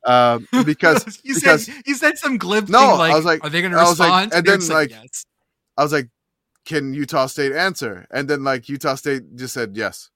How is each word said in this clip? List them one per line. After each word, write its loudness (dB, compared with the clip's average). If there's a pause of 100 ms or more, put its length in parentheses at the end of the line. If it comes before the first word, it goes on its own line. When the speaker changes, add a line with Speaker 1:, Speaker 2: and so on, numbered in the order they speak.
Speaker 1:
Um, 2
Speaker 2:
<laughs> 0
Speaker 1:
because, 0
Speaker 2:
You -8
Speaker 1:
because 2
Speaker 2:
said, -16 (120)
you -2
said -2
some -4
glib -2
Speaker 1:
No, 6 (120)
Speaker 2:
thing, 4
like, 2
Speaker 1:
I 4
was 2
like, 0
Speaker 2:
"Are -6
they -4
gonna -2
Speaker 1:
I 6
was 0
like, 4
Speaker 2:
respond?" 0
Speaker 1:
and 2
Speaker 2:
They 4
Speaker 1:
then, 2
Speaker 2:
said -4
Speaker 1:
like, 0
Speaker 2:
yes. -18 (500)
Speaker 1:
I 0
was 0
like, -2 (540)
"Can -6
Utah -2
State -4
answer?" -6
And -6
then, -4
like, -4
Utah -4
State -8
just -14
said -8
yes. -8